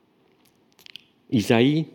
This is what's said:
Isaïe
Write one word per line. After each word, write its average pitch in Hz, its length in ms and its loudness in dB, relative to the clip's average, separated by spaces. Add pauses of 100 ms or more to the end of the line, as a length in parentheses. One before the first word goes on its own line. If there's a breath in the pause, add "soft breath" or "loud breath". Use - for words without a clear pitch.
(1300)
Isaïe 131 640 0